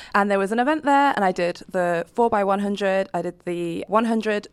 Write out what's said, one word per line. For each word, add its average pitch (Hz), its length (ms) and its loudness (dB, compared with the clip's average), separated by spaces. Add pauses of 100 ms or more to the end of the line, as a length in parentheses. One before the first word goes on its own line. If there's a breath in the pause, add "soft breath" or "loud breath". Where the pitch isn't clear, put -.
(140 loud breath)
And 202 160 2
there 202 80 2
was 196 140 0
an 226 80 -2
event 302 260 0
there, 277 300 4
and 202 100 0
I 185 60 2
did 175 380 -2
the 175 440 0
four 233 160 2
by 214 140 2
one 196 160 0
hundred, 196 540 -2
I 175 100 -4
did 175 120 -8 (100)
the 175 420 -6
one 220 180 2
hundred, 214 480 -2